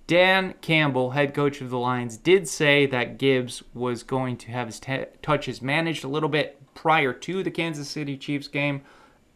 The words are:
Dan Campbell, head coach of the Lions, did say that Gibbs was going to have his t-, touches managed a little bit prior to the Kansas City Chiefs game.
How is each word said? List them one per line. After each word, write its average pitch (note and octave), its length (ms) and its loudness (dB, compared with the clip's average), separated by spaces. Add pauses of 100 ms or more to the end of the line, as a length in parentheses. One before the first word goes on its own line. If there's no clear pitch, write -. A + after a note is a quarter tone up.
Dan F#3 540 4
Campbell, C3+ 520 2
head C#3+ 200 2
coach C#3+ 300 0
of B2 80 -8
the B2+ 80 -2
Lions, A#2+ 400 -2
did F3+ 280 4
say C#3+ 400 4
that B2+ 320 -2
Gibbs B2+ 440 0 (100)
was B2 300 -4
going C3 360 -2
to - 120 -16
have B2 160 -6
his E3 120 -12
t-, - 280 -6 (160)
touches C#3+ 400 -2
managed D3+ 420 -2
a C3+ 40 -8
little D#3 200 0
bit D3 300 -2 (160)
prior D#3 380 2
to F3+ 300 -6
the E3+ 80 -4
Kansas D#3 380 -6
City C#3+ 300 -8
Chiefs C#3 300 -6
game. C#3+ 340 -2 (540)